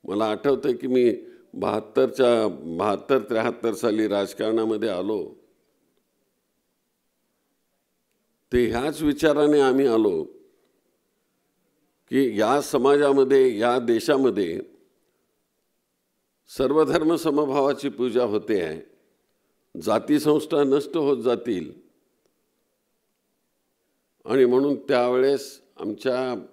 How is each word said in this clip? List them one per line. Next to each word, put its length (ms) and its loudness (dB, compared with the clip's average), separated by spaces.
मला 200 -4
आठवतंय 480 -2
की 140 -6
मी 300 2
बहात्तरच्या, 920 0
बहात्तर 680 -4
त्र्याहत्तर 540 -2
साली 360 -2
राजकारणामध्ये 800 -2
आलो, 460 -6
ते 140 2
ह्याच 360 -4
विचाराने 580 4
आम्ही 260 4
आलो 380 2
की 300 0
या 220 2
समाजामध्ये, 1000 2
या 200 0
देशामध्ये 840 0
सर्वधर्म 560 2
समभावाची 720 -2
पूजा 360 -2
होते 380 -2
आहे, 340 -10
जातीसंस्था 840 0
नष्ट 320 0
होत 260 0
जातील 500 -2
आणि 200 2
म्हणून 300 2
त्यावेळेस 880 -2
आमच्या 760 -6